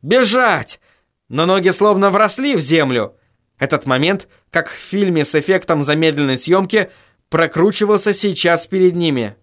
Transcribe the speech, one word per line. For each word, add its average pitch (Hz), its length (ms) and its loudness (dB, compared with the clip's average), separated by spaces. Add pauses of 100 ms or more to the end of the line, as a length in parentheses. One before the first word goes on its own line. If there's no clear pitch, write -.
Бежать! 214 760 0 (480)
Но 147 180 -2
ноги 185 260 2
словно 196 380 2
вросли 220 460 0
в 170 60 0
землю. 131 560 0 (420)
Этот 139 260 -4
момент, 143 440 -2 (200)
как 165 200 -4
в - 40 -14
фильме 185 520 -2
с - 100 -4
эффектом 160 480 0
замедленной 147 540 0
съёмки, 190 520 0 (400)
прокручивался 196 840 0
сейчас 170 520 0
перед 185 300 2
ними. 131 480 -2